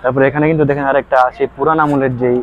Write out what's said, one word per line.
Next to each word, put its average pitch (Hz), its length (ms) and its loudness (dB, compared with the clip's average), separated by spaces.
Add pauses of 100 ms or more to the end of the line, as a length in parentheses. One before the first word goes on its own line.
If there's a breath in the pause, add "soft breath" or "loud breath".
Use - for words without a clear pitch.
তারপরে 135 260 0
এখানে 147 200 0
কিন্তু 156 160 0
দেখেন 143 200 -2
আরেকটা 131 520 0
সেই 139 100 -2 (100)
পুরান 156 240 0
আমলের, 135 360 0
যেই 123 260 0